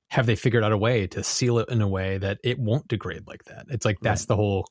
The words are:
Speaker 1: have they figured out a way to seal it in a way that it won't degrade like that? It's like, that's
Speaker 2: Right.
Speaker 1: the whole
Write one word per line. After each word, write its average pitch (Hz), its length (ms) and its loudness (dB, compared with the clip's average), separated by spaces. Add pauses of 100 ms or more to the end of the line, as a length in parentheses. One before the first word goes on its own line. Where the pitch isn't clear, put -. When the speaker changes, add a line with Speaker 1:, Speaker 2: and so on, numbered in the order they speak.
Speaker 1:
have 127 160 2
they 113 100 4
figured 117 280 2
out 107 80 2
a 107 60 2
way 107 300 2
to 98 160 -8
seal 120 360 0
it 110 100 -2
in 117 120 2
a 101 60 4
way 95 300 -2
that 98 260 -4
it 127 160 -2
won't 117 280 0
degrade - 400 -6
like - 180 -18
that? - 240 -18
It's 117 160 -6
like, 107 160 0
that's 107 220 0
Speaker 2:
Right. - 40 -10
Speaker 1:
the 110 80 4
whole 98 360 2